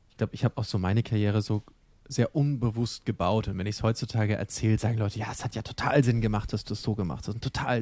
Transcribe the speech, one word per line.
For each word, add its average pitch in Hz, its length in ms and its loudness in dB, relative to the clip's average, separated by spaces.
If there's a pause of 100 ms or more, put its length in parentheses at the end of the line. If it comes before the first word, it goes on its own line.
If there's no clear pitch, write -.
(100)
ich - 80 -20
glaub, 107 160 -2
ich - 100 -4
hab - 140 2
auch 107 60 0
so - 140 -2
meine 95 240 4
Karriere 104 380 2
so 104 220 0 (440)
sehr - 300 0
unbewusst 120 680 0
gebaut 92 420 0
und 92 80 -4
wenn 92 100 -4
ich's 104 160 -6
heutzutage 110 540 0
erzähl, 107 420 0
sagen 113 200 0
Leute: 104 200 -2
„Ja, 110 140 -4
es - 100 -8
hat - 120 -6
ja 110 80 -4
total - 420 2
Sinn 117 160 4
gemacht, 107 320 0
dass - 120 -4
du's - 180 -6
so 110 120 0
gemacht 92 320 -4
hast 110 100 -4
und 117 60 -10
total.“ 127 400 -2